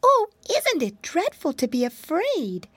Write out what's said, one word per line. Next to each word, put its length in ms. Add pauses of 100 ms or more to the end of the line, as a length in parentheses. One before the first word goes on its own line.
Oh, 260 (220)
isn't 320
it 200
dreadful 520
to 140
be 160
afraid? 920